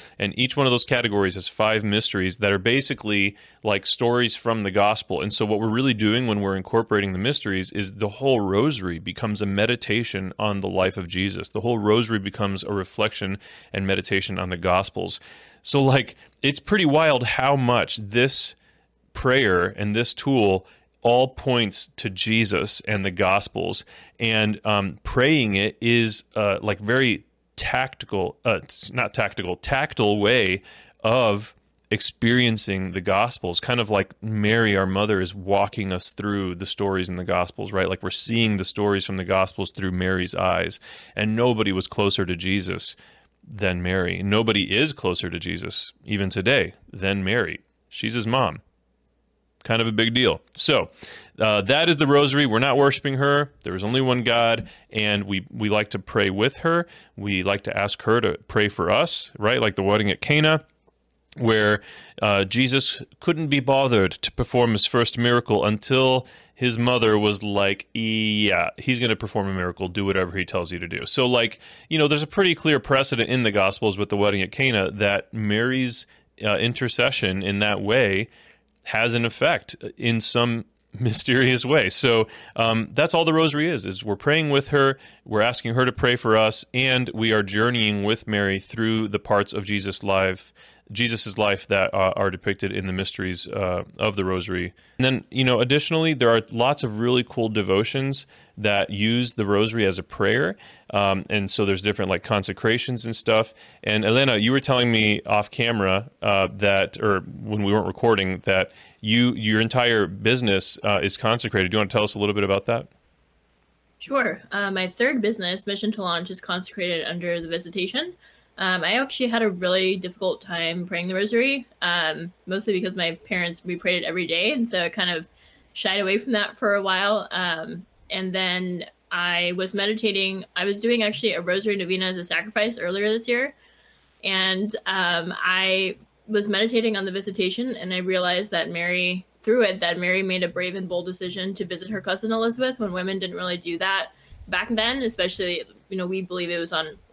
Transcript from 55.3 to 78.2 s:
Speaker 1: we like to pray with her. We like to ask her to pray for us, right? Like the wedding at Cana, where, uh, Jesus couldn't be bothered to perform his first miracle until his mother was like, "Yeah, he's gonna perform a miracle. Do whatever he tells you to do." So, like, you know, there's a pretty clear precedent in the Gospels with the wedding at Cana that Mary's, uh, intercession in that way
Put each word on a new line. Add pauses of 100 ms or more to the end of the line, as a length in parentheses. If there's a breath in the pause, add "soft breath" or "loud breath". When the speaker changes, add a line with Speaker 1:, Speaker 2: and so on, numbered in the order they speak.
Speaker 1:
we
like
to
pray
with
her. (280 loud breath)
We
like
to
ask
her
to (100)
pray
for
us,
right?
Like
the
wedding
at
Cana, (720)
where, (400 loud breath)
uh,
Jesus (180)
couldn't
be
bothered
to
perform
his
first
miracle
until (260 loud breath)
his
mother
was
like,
"Yeah,
he's
gonna
perform
a
miracle.
Do
whatever
he
tells
you
to
do."
So,
like, (300 loud breath)
you
know,
there's
a
pretty
clear
precedent
in
the
Gospels
with
the
wedding
at
Cana
that
Mary's, (360 soft breath)
uh,
intercession
in
that
way (560 soft breath)